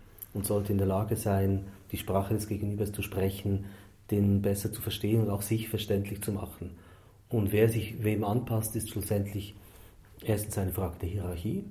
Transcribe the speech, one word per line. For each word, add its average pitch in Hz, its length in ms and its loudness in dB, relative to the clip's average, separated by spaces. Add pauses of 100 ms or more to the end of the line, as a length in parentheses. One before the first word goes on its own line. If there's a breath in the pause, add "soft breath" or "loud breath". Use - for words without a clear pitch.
(320 loud breath)
und 98 140 -2
sollte 104 260 2
in 98 60 4
der 98 80 4
Lage 104 300 2
sein, 98 500 2 (260 loud breath)
die - 60 -4
Sprache - 340 0
des 110 160 0
Gegenübers 101 440 -2
zu 101 100 -4
sprechen, 98 640 0 (440 loud breath)
den 101 300 6
besser 101 320 0
zu - 80 -8
verstehen 107 400 2
und 104 80 2
auch 98 140 -2
sich 110 260 0
verständlich 101 540 -2
zu 107 100 -2
machen. 98 380 -6 (580 loud breath)
Und 104 240 2
wer 110 160 6
sich 113 340 -2
wem 107 220 2
anpasst, 110 500 0
ist 110 140 -4
schlussendlich 101 680 -2 (720 loud breath)
erstens 104 320 0
eine 95 140 0
Frage 92 280 -4
der 87 80 -4
Hierarchie. 98 640 -2